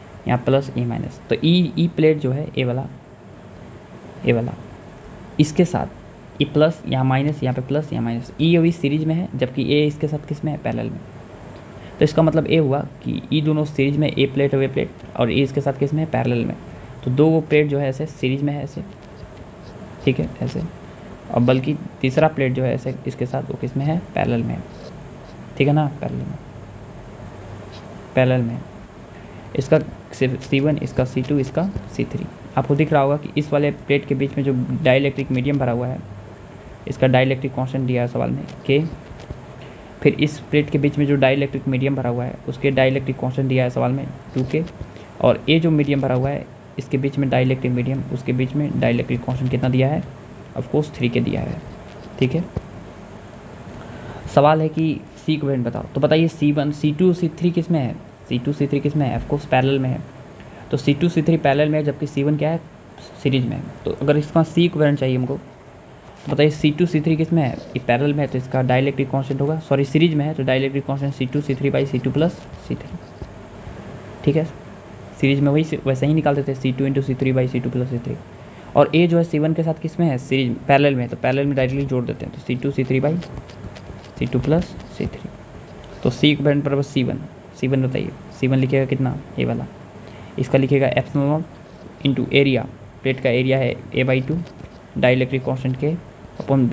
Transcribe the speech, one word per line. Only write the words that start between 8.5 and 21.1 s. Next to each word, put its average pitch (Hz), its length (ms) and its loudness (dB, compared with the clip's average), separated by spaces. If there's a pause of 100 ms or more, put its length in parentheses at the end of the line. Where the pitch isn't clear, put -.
अभी 170 180 6
series 156 320 0
में 160 100 2
है, 175 200 -2
जबकि 131 280 -2 (100)
ए 151 140 6
इसके 151 200 -2
साथ 147 200 -6
किस - 180 -6
में 156 60 -2
है? 139 80 -4
Parallel 117 300 -4
में। - 100 -8 (1000)
तो 156 60 6
इसका 151 160 4
मतलब 156 260 4
ये 160 100 4
हुआ 143 220 4 (240)
कि - 180 -2 (120)
ई 156 80 4
दोनों 151 240 2
series 143 320 2
में, 151 120 4
A 139 160 2
plate 139 300 2
और 135 80 4
ए 135 40 4
प्लेट, 135 220 -2 (260)
और 120 160 2
ए 80 40 2
इसके 135 260 2
साथ 139 180 0
case 143 140 0
में 151 60 2
है? 160 120 -2
parallel 120 340 2
में। - 100 -4 (480)
तो 127 80 -2
दो 143 160 6
वो 160 160 6
plate 151 240 4
जो 143 120 0
है 139 100 0
ऐसे 131 160 -4
series 135 380 -2
में 143 100 0
है 143 100 -6
ऐसे, - 200 -10 (1200)
ठीक 131 140 2
है, 151 100 -2 (120)
ऐसे। 135 220 -4 (640)